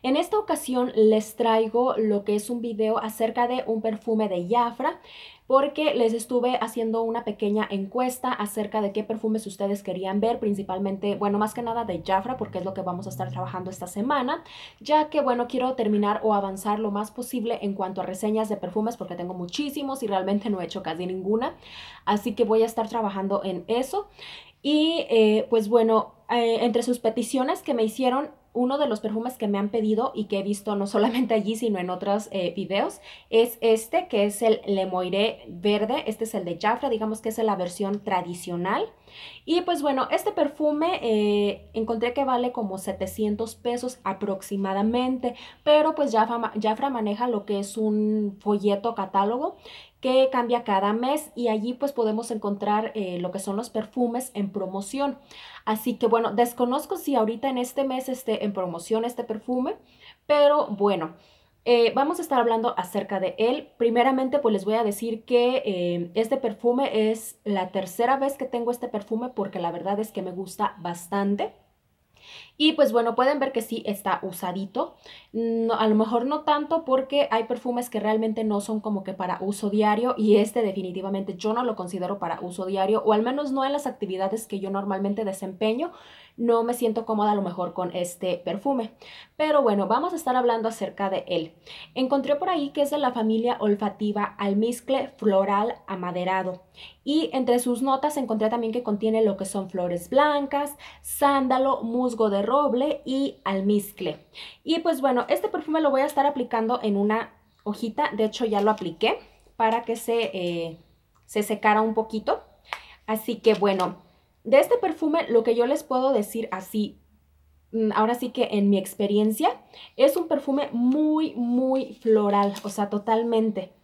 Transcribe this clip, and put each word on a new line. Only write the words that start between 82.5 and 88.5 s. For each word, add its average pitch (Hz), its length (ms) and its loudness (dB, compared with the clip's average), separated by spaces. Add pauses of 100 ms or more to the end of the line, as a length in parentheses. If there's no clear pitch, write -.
diario, 196 380 2
o 214 100 4
al 214 100 2
menos 269 280 -2
no 269 140 0
en 277 80 -2
las 285 140 -2
actividades 190 600 -4
que 196 120 -6
yo 196 100 -6
normalmente 196 560 -2
desempeño. 220 640 -4 (460)
No 233 260 2
me 240 100 -2
siento 226 320 -2
cómoda 208 280 2
a - 20 4
lo 202 60 0
mejor 175 320 -4
con 180 200 -4
este 180 440 -4
perfume. 214 540 -4 (440)